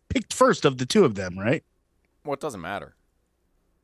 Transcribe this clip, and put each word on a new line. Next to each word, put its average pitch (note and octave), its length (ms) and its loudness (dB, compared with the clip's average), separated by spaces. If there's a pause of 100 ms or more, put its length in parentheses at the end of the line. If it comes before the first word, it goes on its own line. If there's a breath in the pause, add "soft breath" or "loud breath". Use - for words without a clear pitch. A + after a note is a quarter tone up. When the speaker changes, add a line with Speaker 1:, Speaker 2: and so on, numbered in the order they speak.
Speaker 1:
picked - 240 -6
first B3+ 320 4
of C3+ 140 2
the B2+ 80 -4
two G#3 180 4
of A#2 100 2
them, F#2 240 -8
right? A2 260 -2 (600)
Speaker 2:
Well, C#3+ 100 -6
it C3+ 60 -6
doesn't A#2+ 200 -8
matter. F#2 340 -10 (880)